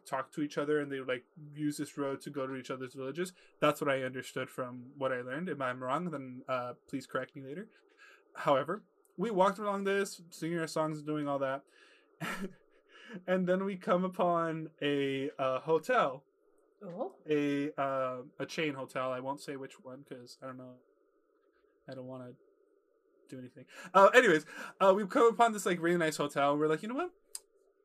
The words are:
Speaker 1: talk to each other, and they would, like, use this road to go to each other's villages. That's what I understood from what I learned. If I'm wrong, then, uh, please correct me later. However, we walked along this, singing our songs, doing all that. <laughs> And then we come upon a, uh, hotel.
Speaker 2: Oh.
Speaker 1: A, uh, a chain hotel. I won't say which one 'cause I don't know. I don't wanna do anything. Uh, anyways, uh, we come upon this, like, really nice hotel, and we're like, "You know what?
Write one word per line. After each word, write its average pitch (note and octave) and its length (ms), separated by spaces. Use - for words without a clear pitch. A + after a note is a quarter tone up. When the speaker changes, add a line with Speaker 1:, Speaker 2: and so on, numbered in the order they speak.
Speaker 1:
talk C3 260
to - 80
each D3 160
other, D3+ 240
and C#3+ 100
they C3+ 80
would, C3 100
like, B2 160
use D3 220
this D3 220
road C#3 240
to D3+ 80
go C3+ 160
to C3+ 80
each B2+ 160
other's B2+ 240
villages. C#3+ 380
That's D3+ 220
what D3 80
I C3+ 120
understood B2+ 460
from B2 480
what C3 160
I B2 80
learned. C#3 300
If C#3 100
I'm B2+ 220
wrong, D3+ 280
then, C3 380
uh, B2 260
please C3 180
correct - 300
me C#3 60
later. D3+ 240
However, D3+ 480
we G#3+ 120
walked F#3+ 280
along G3+ 260
this, G3 460
singing E3 280
our D#3+ 80
songs, D#3 360
doing D3 260
all C#3+ 120
that. C3+ 220
<laughs> E3+ 100
And F#3 180
then F#3 180
we G3 120
come F3+ 280
upon E3 680
a, C#3 560
uh, C3 220
hotel. D#3+ 640
Speaker 2:
Oh. G3+ 280
Speaker 1:
A, C#3+ 400
uh, C3 420
a C#3 60
chain D3+ 280
hotel. C3 380
I B2+ 80
won't C3+ 200
say D3 160
which C3 180
one C3 240
'cause B2 340
I C3 40
don't B2+ 120
know. B2+ 160
I C3 60
don't B2+ 140
wanna B2+ 240
do C3+ 100
anything. B2+ 280
Uh, G3 220
anyways, A3 300
uh, F#3+ 160
we G#3+ 100
come A#3 220
upon A#3 240
this, G#3 120
like, F3+ 160
really E3+ 180
nice D#3 180
hotel, C#3+ 360
and D3 80
we're D#3 60
like, D#3 160
"You G#3+ 60
know B3 80
what? F4 160